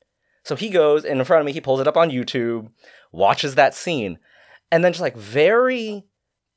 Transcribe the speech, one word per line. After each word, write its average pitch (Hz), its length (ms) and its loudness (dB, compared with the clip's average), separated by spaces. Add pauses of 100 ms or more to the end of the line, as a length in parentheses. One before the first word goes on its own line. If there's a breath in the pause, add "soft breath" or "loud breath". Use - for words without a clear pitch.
(440)
So 147 120 -6
he 208 140 -8
goes 151 340 2
in 135 220 -2
front 165 160 4
of 147 40 -2
me, 143 80 -6
he 156 80 -8
pulls 135 200 -2
it 139 60 2
up 151 100 0
on 165 120 4
YouTube, 117 600 -4 (420 soft breath)
watches 127 440 0
that 139 180 4
scene, 113 460 -6 (520 soft breath)
and 165 120 2
then 180 100 4
just, 170 80 -8
like, 147 160 -4
very 208 880 0 (520)